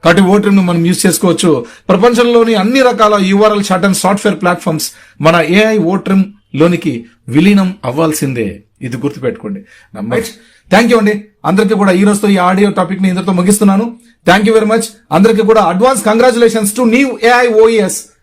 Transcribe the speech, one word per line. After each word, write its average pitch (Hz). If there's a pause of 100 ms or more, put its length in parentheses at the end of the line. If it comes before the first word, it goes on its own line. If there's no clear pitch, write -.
కాబట్టి 175
ఓ 190
ట్రిమ్‌ను 202
మనం 170
యూజ్ 175
చేసుకోవచ్చు. 165 (240)
ప్రపంచంలోని 233
అన్ని 226
రకాల 214
యూఆర్ఎల్ 202
షార్ట్ 185
అండ్ 190
సాఫ్ట్‌వేర్ 196
ప్లాట్‌ఫామ్స్ 175 (300)
మన 165
ఏఐ 214
ఓ 180
ట్రిమ్‌లోనికి 175 (240)
విలీనం 185 (100)
అవ్వాల్సిందే. 135 (180)
ఇది 123
గుర్తుపెట్టుకోండి. 110 (360)
రైట్. 117 (460)
Thank 226
you 240
అండి. 208 (200)
అందరికీ 196
కూడా 196
ఈ 180
రోజుతో 208
ఈ 196
ఆడియో 185
టాపిక్ని 190
ఇంతటితో 180
ముగిస్తున్నాను. 196 (340)
Thank 196
you 220
very 214
much. 226 (260)
అందరికీ 202
కూడా 208
advance 214
congratulations 226
to 254 (120)
new 262
ఏఐ 247
ఓఈఎస్. 220 (180)